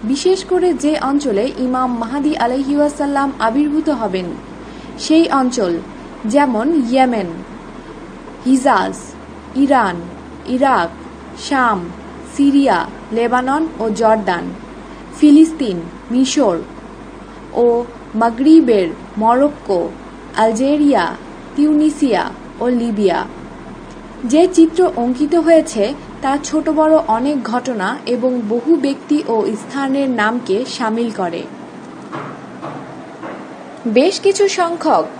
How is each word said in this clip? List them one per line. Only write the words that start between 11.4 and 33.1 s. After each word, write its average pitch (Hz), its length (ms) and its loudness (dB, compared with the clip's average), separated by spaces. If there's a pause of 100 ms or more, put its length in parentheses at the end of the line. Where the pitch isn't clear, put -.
সিরিয়া, 277 460 4 (340)
লেবানন 254 520 0 (160)
ও - 100 -2
জর্দান, 202 560 2 (720)
ফিলিস্তিন, 294 600 6 (320)
মিশর 247 480 2 (960)
ও 240 120 4 (500)
মাগরিবের 233 720 4 (300)
মরক্কো, 233 640 2 (580)
আলজেরিয়া, 254 680 4 (460)
তিউনিসিয়া 294 720 2 (360)
ও 233 100 -2
লিবিয়া। 214 500 2 (1040)
যে 294 180 6 (100)
চিত্র 330 260 6 (160)
অঙ্কিত 254 400 0
হয়েছে 320 480 4 (380)
তা 269 100 0 (120)
ছোট 302 260 -2
বড় 311 260 4 (120)
অনেক 254 360 0
ঘটনা 233 440 -2 (180)
এবং 247 260 0 (160)
বহু 233 280 0
ব্যক্তি 277 420 0 (100)
ও 226 80 0 (200)
স্থানের 269 540 -2
নামকে 226 480 0 (100)
শামিল 226 440 -2
করে। 175 300 -4 (2500)